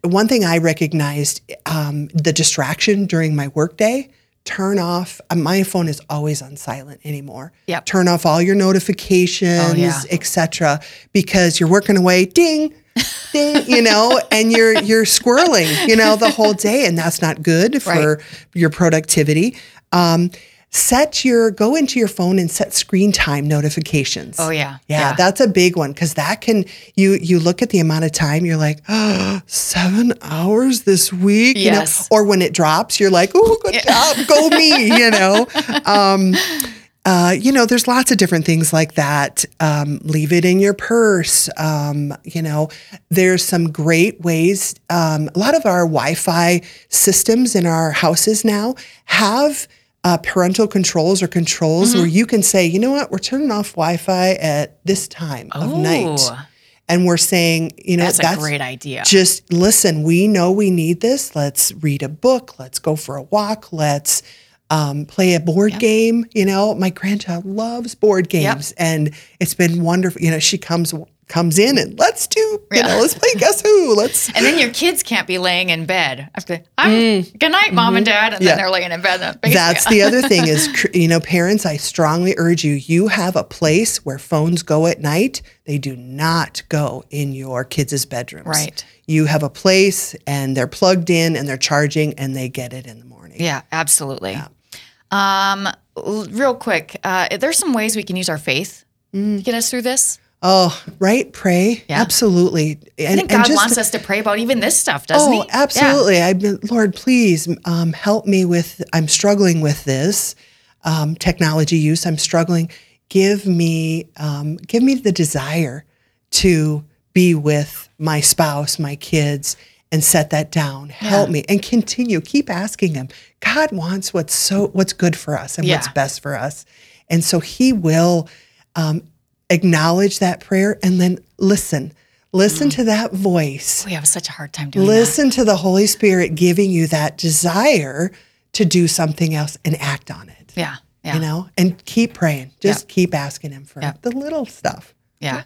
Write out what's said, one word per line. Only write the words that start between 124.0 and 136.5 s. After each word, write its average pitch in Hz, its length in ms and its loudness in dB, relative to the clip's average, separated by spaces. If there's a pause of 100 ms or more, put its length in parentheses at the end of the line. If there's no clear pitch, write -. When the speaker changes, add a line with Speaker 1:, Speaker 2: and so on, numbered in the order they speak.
Speaker 1:
what's 165 220 -2
so, 196 380 0
what's 190 180 0
good 170 240 0
for - 240 -6
us - 180 -10
and 170 120 -4
what's 151 180 0
Speaker 2:
Yeah. - 60 -12
Speaker 1:
best 139 280 -4
for 143 160 -8
us. 143 280 -8 (420)
And 165 160 0
so - 160 0
he - 320 0
will, 170 560 2 (480)
um, 160 280 -2 (460)
acknowledge 175 680 2
that 180 200 -2
prayer 196 420 -2
and 185 180 0
then 180 200 0 (180)
listen. 190 540 -2 (400)
Listen 196 380 2
Speaker 2:
Mm. 262 60 -4
Speaker 1:
to 254 100 -2
that 220 280 -2
voice. 175 720 -2
Speaker 2:
We 190 80 -10
have 151 140 -4
such - 200 -2
a - 40 -10
hard 147 220 -14
time 143 180 -10
doing 196 160 2
that. 208 40 4
Speaker 1:
Listen 233 400 4
to 254 120 0
the 208 140 2
Holy 190 280 2
Spirit 185 480 2
giving 180 380 2